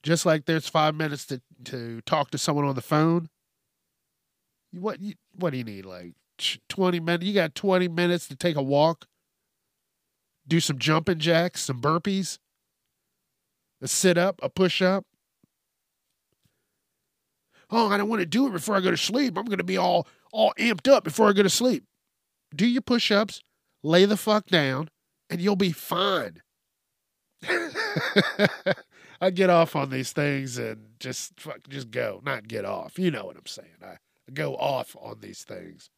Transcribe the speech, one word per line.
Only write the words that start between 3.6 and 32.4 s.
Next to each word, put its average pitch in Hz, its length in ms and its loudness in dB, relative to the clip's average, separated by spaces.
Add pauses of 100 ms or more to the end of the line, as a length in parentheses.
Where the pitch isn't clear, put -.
What, 180 280 -8
you, 196 140 -10 (220)
what 170 160 -2
do 131 60 -6
you 123 60 -6
need, 101 220 -12
like, 90 300 -16 (220)
ch-, - 300 -4
twenty 180 320 2
minutes? 170 260 -2
You 202 80 -2
got 170 220 0
twenty 185 320 2
minutes 175 400 0
to 139 80 -14
take 156 220 0
a 143 40 -2
walk, 143 460 2 (1400)
do 160 140 2
some 147 180 -2
jumping 156 420 2
jacks, 170 420 2
some 127 180 -6
burpees, 170 600 -2 (1400)
a 131 60 -8
sit-up, 180 560 2
a 135 60 -2
push-up. 185 560 2 (2750)
"Oh, 220 200 2
I 202 80 2
don't 202 120 0
wanna 214 160 0
do 226 220 2
it 240 40 -2
before 190 240 -4
I 190 60 2
go 185 100 2
to 165 60 0
sleep. 233 400 0
I'm 208 80 -6
gonna 196 180 -4
be 185 140 -2
all, 175 280 2 (280)
all 214 260 4
amped 226 320 2
up 233 140 8
before 208 240 4
I 202 40 4
go 202 100 4
to 190 60 4
sleep." 240 360 0 (680)
Do 156 120 0
your 240 160 2
push-ups, 214 600 0 (420)
lay 170 220 8
the 208 120 2
fuck 214 300 0
down, 147 420 2 (400)
and 175 100 -6
you'll 196 160 0
be 185 160 2
fine. 165 720 -4 (1000)
<laughs> - 0 - (1800)
I 185 80 2
get 185 200 2
off 165 260 4
on 139 140 -2
these 131 240 -6
things 139 440 -4
and 110 420 -10
just - 400 -12
fuck, - 300 -16
just 135 220 -14
go. 110 320 -6
Not 120 240 -6